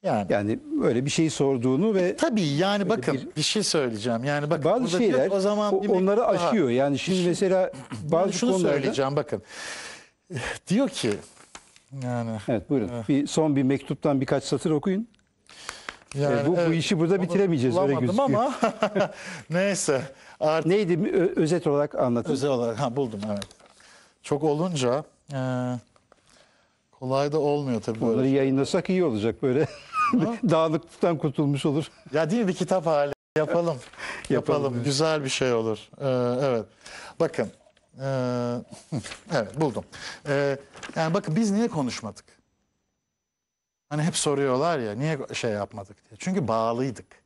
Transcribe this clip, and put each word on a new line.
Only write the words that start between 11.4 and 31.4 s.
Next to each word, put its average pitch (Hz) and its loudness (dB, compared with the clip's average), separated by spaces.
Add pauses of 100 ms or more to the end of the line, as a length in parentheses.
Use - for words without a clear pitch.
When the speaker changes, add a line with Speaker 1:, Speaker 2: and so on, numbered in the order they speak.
Speaker 1:
yani 120 -4 (180)
Speaker 2:
Evet, 113 -2
buyurun. 120 0
Speaker 1:
Eh. 117 -8
Speaker 2:
Bir 143 2
son 156 2
bir 139 2
mektuptan 139 0
birkaç 135 0
satır 151 -2
okuyun. 190 0 (1040)
Speaker 1:
Yani 143 2
Speaker 2:
E, 143 0
bu, 170 4
bu 170 2
Speaker 1:
evet, 165 2
Speaker 2:
işi 165 0
burada 165 4
Speaker 1:
onu 185 2
Speaker 2:
bitiremeyeceğiz, 175 2
öyle 185 4 (100)
Speaker 1:
bulamadım 127 2
Speaker 2:
gözüküyor. 240 4 (520)
Speaker 1:
ama 196 2 (380)
<laughs> - -
neyse. 170 0 (380)
Artık 156 2
Speaker 2:
Neydi? 180 2
Ö-, 180 2 (100)
özet 165 2
olarak 147 2
anlatın. 120 0
Speaker 1:
Özet 139 0
olarak, 117 0
ha, 127 -2
buldum, 113 -4 (100)
evet. 101 -6 (760)
Çok 147 -2
olunca, 147 0 (280)
e, 135 -4 (1500)
kolay 135 -2
da 156 0
olmuyor 143 0
tabii 113 -4
böyle. 117 2
Speaker 2:
Onları 127 4
yayınlasak 135 2
iyi 185 4
olacak 110 0
böyle. 139 2
<laughs> - -16 (440)
Speaker 1:
Ha? 220 0 (160)
Speaker 2:
Dağınıklıktan 160 0
kurtulmuş 143 0